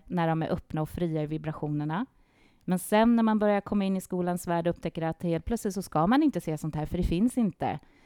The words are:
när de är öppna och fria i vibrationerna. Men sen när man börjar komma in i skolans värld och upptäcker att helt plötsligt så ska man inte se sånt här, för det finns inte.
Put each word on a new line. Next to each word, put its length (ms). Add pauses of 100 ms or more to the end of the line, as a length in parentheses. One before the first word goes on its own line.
när 220
de 140
är 100
öppna 300
och 60
fria 340
i 40
vibrationerna. 800 (600)
Men 120
sen 380
när 60
man 160
börjar 220
komma 240
in 120
i 40
skolans 460
värld 200
och 40
upptäcker 320
att 200
helt 220
plötsligt 300
så 80
ska 240
man 160
inte 180
se 180
sånt 160
här, 120
för 120
det 60
finns 340
inte. 400 (280)